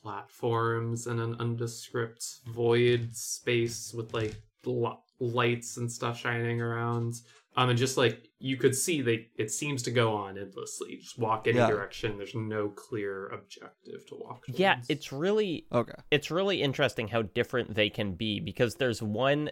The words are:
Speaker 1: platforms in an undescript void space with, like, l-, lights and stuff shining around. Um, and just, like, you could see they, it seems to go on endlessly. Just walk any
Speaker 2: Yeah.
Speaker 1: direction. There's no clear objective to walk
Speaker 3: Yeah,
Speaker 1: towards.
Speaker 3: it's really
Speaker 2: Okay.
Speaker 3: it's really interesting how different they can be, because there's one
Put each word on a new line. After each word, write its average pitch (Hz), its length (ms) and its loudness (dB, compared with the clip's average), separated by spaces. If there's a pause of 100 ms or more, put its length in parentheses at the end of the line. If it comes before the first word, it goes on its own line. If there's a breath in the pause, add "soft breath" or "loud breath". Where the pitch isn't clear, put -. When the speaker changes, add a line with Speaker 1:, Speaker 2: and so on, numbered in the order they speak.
Speaker 1:
platforms 117 1040 -2
in 120 140 -2
an 117 160 -2
undescript 117 1120 -4
void 117 680 4
space - 800 -2
with, 113 200 -8
like, 107 280 -2 (240)
l-, 120 380 -2 (160)
lights 120 580 0
and 120 140 -4
stuff 120 280 -4
shining 117 420 0
around. 117 540 -2 (400 soft breath)
Um, 127 140 4
and 120 100 4
just, 131 180 2
like, 117 400 2
you 131 180 -4
could 123 200 4
see 156 260 0
they, 117 340 0
it 107 140 -2
seems 143 320 -4
to 131 80 -4
go 117 240 4
on 98 240 -4
endlessly. 92 600 -10
Just - 200 -18
walk 110 300 0
any 117 100 4
Speaker 2:
Yeah. 120 80 6
Speaker 1:
direction. 104 500 -2
There's 101 200 -10
no 107 340 -2
clear 101 600 -6
objective - 800 -16
to - 60 -14
walk - 320 -14
Speaker 3:
Yeah, 175 280 4
Speaker 1:
towards. 123 160 -10
Speaker 3:
it's 143 200 -2
really 180 600 0
Speaker 2:
Okay. - 240 0 (160)
Speaker 3:
it's 143 180 2
really 190 320 2
interesting 135 460 2
how 117 160 2
different 117 500 -2
they 104 160 4
can 101 240 -2
be, 107 260 -2
because 110 360 0
there's 120 260 0
one 135 500 2